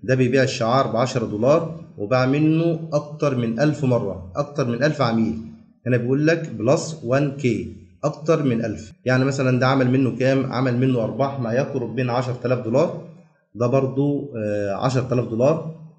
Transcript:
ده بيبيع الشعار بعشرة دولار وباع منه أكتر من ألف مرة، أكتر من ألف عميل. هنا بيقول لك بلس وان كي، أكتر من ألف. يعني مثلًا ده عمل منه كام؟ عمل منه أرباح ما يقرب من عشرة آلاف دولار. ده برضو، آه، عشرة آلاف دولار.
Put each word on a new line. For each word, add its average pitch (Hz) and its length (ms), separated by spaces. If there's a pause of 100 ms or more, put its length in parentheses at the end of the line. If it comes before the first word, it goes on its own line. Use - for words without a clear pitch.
ده 127 120
بيبيع 131 280
الشعار 120 440
بعشرة 117 380
دولار 131 600 (120)
وباع 127 280
منه 160 680
أكتر 143 440
من 113 220
ألف 147 260
مرة، 110 500
أكتر 143 320
من 117 160
ألف 147 180
عميل. 113 360 (500)
هنا 123 100
بيقول 135 300
لك 160 220
بلس 113 540
وان 131 340
كي، 98 380 (280)
أكتر 156 400
من 113 220
ألف. 104 260 (140)
يعني 127 200
مثلًا 131 340
ده 127 80
عمل 131 240
منه 127 260
كام؟ 131 360
عمل 120 240
منه 127 260
أرباح 131 360
ما 117 140
يقرب 120 460
من 127 100
عشرة 123 360
آلاف 123 200
دولار. 139 420 (480)
ده 117 120
برضو، 135 680
آه، 104 480
عشرة 127 280
آلاف 120 140
دولار. 131 480 (240)